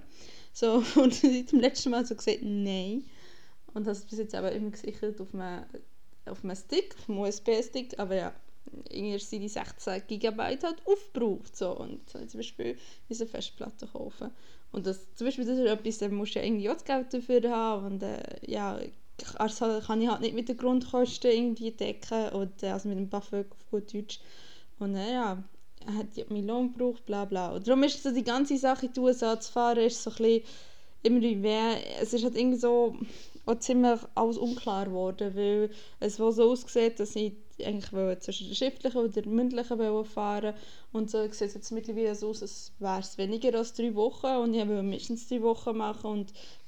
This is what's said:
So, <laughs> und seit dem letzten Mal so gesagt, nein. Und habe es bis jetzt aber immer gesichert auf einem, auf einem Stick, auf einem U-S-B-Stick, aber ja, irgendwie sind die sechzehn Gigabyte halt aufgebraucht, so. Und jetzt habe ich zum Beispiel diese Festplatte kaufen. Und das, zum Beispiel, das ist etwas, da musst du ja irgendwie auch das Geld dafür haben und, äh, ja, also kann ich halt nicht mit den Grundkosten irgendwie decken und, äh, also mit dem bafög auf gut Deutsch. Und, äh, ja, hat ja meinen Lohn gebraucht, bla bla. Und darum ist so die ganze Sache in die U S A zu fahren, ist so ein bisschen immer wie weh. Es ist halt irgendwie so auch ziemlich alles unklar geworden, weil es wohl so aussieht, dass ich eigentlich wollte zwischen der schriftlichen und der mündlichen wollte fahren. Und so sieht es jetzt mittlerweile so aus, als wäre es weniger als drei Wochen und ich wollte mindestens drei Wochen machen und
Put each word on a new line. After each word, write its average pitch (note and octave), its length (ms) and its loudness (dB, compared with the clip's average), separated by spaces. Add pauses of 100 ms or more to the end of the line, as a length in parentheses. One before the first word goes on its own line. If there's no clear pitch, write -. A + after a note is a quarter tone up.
(520)
So, A3+ 380 6
<laughs> - 60 0
und C4 180 10
seit B3+ 400 6
dem B3 80 10
letzten B3 300 4
Mal A#3+ 140 2
so A#3 100 -2
gesagt, - 260 2
nein. G3+ 640 -2 (680)
Und G#3+ 100 -2
habe G#3 80 0
es G3 120 -4
bis A3 160 -6
jetzt G#3+ 160 -4
aber F#3+ 160 0
immer G#3+ 200 -2
gesichert G#3 500 -6
auf G3 120 -8
einem, F#3 300 -6 (640)
auf - 180 -8
einem F#3+ 120 -4
Stick, - 420 -2
auf - 120 -10
einem G3+ 100 -2
U-S-B-Stick, A3+ 800 0
aber F#3+ 180 0
ja, F3+ 180 0 (560)
irgendwie G3+ 280 -4
sind G3+ 240 -6
die G#3 80 -4
sechzehn - 560 -4
Gigabyte A3 580 -2
halt E4 220 -2
aufgebraucht, B3 720 0
so. F#3 200 -2
Und - 260 -8
jetzt - 120 -12
habe - 120 -8
ich - 40 -10
zum - 100 -8
Beispiel - 380 -6 (320)
diese A3+ 160 -4
Festplatte - 640 -8
kaufen. - 420 -8 (420)
Und F#3+ 140 -4
das, F#3+ 140 -2 (160)
zum A3+ 100 -4
Beispiel, C4 200 0
das B3+ 120 2
ist B3+ 80 4
etwas, G#3+ 320 2
da G#3 120 0
musst G3+ 260 -2
du - 40 0
ja - 60 -2
irgendwie G#3+ 240 2
auch D#4+ 60 2
das - 100 -12
Geld C4 260 0
dafür A#3+ 380 4
haben A3 440 0
und, G3 100 -4
äh, - 160 -4 (260)
ja, G3+ 340 -2 (600)
also A3 400 2
kann A3 220 0
ich A#3 60 4
halt A3+ 140 2
nicht A3+ 140 0
mit A3+ 140 -2
den A#3+ 80 -2
Grundkosten B3 760 4
irgendwie A3+ 400 2
decken G#3+ 580 -2
und, G3 320 -4
äh, G3 60 -2
also G3 220 -2
mit F#3+ 100 -2
dem G3 100 -2
bafög G3+ 420 -2
auf - 200 -10
gut G#3 200 -2
Deutsch. - 280 -6 (580)
Und, G3 160 -2
äh, G3+ 200 -2
ja, G3 300 0 (440)
hat G#3+ 280 -4
ja - 140 -6
meinen G#3 160 -2
Lohn B3 280 0
gebraucht, B3 340 0
bla G3+ 180 0
bla. F#3 280 -2
Und F#3+ 140 -4
darum C4 140 8
ist C#4+ 220 4
so C#4 80 2
die A#3+ 120 2
ganze C4+ 360 2
Sache C4 260 4
in B3+ 80 -4
die C4 60 -2
U B3+ 80 6
S B3 160 4
A A3+ 160 2
zu - 120 -8
fahren, A#3+ 280 4
ist A#3 240 4
so A3 80 -4
ein - 60 -12
bisschen A3+ 260 6 (580)
immer A#3+ 200 6
wie A3 200 2
weh. A3 340 2 (240)
Es A3 140 0
ist A3+ 100 2
halt A#3+ 140 0
irgendwie B3 220 4
so A#3+ 360 4 (520)
auch A#3 100 4
ziemlich B3 420 6 (140)
alles A3+ 240 2
unklar A#3 480 0
geworden, F#3+ 500 -2
weil G#3 360 2 (280)
es G#3+ 200 -2
wohl A3+ 120 6
so A3+ 200 8
aussieht, A#3 480 2
dass G#3 160 -2
ich G#3 180 0 (280)
eigentlich G3+ 300 -4
wollte F#3+ 300 0
zwischen F#3+ 260 -6
der G3+ 80 -6
schriftlichen C4 440 0
und A3+ 160 2
der G#3+ 100 0
mündlichen A#3+ 540 2
wollte G#3+ 300 0
fahren. G#3 440 -2 (400)
Und A3 160 0
so A3 140 2
sieht G#3+ 180 -4
es G#3 140 0
jetzt G#3 160 -8
mittlerweile A3 440 0
so G#3+ 140 -4
aus, G#3+ 120 -6
als - 380 -10
wäre F#3+ 200 -2
es - 180 -8
weniger A3+ 400 2
als A#3 160 -2
drei A#3 220 0
Wochen A3+ 320 0
und A#3+ 260 2
ich A3 140 2
wollte G3+ 160 0
mindestens A3+ 440 -4
drei B3 140 0
Wochen A3+ 340 2
machen G#3+ 360 -4
und G3+ 220 -4 (340)